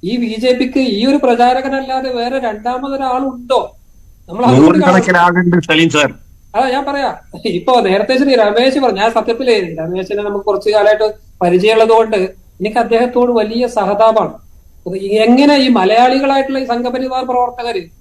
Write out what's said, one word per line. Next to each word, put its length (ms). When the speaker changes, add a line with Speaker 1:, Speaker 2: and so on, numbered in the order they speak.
Speaker 1:
ഈ 140
ബി 220
ജെ 140
പിക്ക് 260
ഈ 260
ഒരു 180
പ്രചാരകനല്ലാതെ 880
വേറെ 260
രണ്ടാമതൊരാളുണ്ടോ? 1400
നമ്മൾ 160
അതുകൂടി 360
കാണണം. 60
Speaker 2:
നൂറുകണക്കിന് 300
ആളുണ്ട് 480
സലീം 240
സാർ. 240
Speaker 1:
അതാ 140
ഞാൻ 160
പറയാ, 300
ഇപ്പൊ 360
നേരത്തെ 360
ശ്രീ 180
രമേശ് 440
പറഞ്ഞു, 220
ഞാൻ 100
സത്യത്തില് 680
രമേശിനെ 460
നമുക്ക് 220
കുറച്ചു 240
കാലമായിട്ട് 440
പരിചയമുള്ളത് 480
കൊണ്ട് 280
എനിക്ക് 600
അദ്ദേഹത്തോട് 540
വലിയ 360
സഹതാപമാണ്. 680
എങ്ങനെ 540
ഈ 120
മലയാളികളായിട്ടുള്ള 920
ഈ 60
സംഘപരിവാർ 580
പ്രവർത്തകര് 580